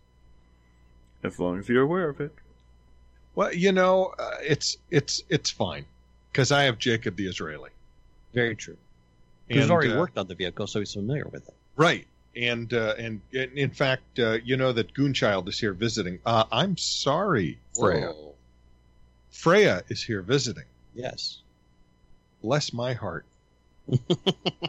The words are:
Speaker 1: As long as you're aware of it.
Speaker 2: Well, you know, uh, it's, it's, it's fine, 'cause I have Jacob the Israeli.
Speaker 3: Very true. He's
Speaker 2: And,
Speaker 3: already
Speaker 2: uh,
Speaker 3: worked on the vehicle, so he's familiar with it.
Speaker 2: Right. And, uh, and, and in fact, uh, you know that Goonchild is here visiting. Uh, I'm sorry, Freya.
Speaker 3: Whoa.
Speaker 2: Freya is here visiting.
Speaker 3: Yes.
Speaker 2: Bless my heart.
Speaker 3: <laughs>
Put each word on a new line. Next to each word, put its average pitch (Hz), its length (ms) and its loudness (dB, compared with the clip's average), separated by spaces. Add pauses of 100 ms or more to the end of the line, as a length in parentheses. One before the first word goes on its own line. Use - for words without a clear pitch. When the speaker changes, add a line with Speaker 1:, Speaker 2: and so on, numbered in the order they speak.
(1200)
Speaker 1:
As 98 160 -6
long 90 200 -2
as 101 100 -10
you're 123 140 4
aware 165 260 0
of 139 120 -8
it. 143 120 -10 (1000)
Speaker 2:
Well, 190 200 0
you 180 180 4
know, 185 480 4
uh, - 120 -8 (100)
it's, - 360 0 (140)
it's, - 380 0
it's - 200 0
fine, 78 360 -4 (480)
'cause 131 180 2
I 143 120 4
have 120 140 2
Jacob 113 380 -2
the 98 120 -4
Israeli. 76 440 -10 (640)
Speaker 3:
Very 117 220 0
true. 85 220 -14 (720)
He's 135 160 4
Speaker 2:
And, 147 80 4
Speaker 3:
already 147 200 4
Speaker 2:
uh, 107 60 0
Speaker 3:
worked 175 200 -2
on 95 100 -2
the 87 80 -12
vehicle, 95 320 -4
so 110 120 -4
he's 98 140 -4
familiar 110 340 -4
with - 200 -14
it. - 60 -20 (220)
Speaker 2:
Right. 151 300 4 (300)
And, 120 380 -2
uh, 110 240 0
and, 113 240 -8 (120)
and 131 200 -4
in 139 160 0
fact, 131 500 -2
uh, 117 240 2
you 131 140 0
know 131 160 2
that 113 200 -2
Goonchild 117 540 2
is - 120 -6
here 104 140 -2
visiting. 92 520 -4
Uh, 113 260 4
I'm 165 260 0
sorry, 151 800 0 (220)
Freya. 92 320 2
Speaker 3:
Whoa. 76 220 -16 (1000)
Speaker 2:
Freya 165 580 4
is - 140 -6
here 101 180 -4
visiting. 110 440 -2 (280)
Speaker 3:
Yes. - 460 -10 (1040)
Speaker 2:
Bless 139 320 -2
my 120 200 -4
heart. 90 320 -8 (640)
Speaker 3:
<laughs> 127 80 0 (720)